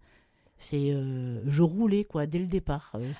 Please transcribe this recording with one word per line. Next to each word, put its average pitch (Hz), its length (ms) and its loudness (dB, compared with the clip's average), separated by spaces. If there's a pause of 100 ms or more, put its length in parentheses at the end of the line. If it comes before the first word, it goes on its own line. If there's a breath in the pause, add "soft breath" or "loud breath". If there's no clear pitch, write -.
(580 soft breath)
C'est, 143 340 0
euh, 131 540 -4
je 143 160 4
roulais, 202 420 4
quoi, 147 220 -2
dès 160 120 -2
le 185 80 -2
départ. 170 500 -4
Euh, 127 240 -6